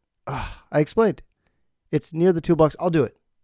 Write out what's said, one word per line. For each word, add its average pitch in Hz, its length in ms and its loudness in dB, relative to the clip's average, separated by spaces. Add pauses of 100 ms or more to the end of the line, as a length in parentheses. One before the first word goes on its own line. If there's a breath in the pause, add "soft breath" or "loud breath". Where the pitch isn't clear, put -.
(260)
Ah, - 460 -10
I 147 80 0
explained. 170 420 0 (680)
It's 151 200 -4
near 170 220 2
the 165 80 -2
toolbox. 156 380 2
I'll 175 100 -2
do 160 140 2
it. - 120 -6 (280)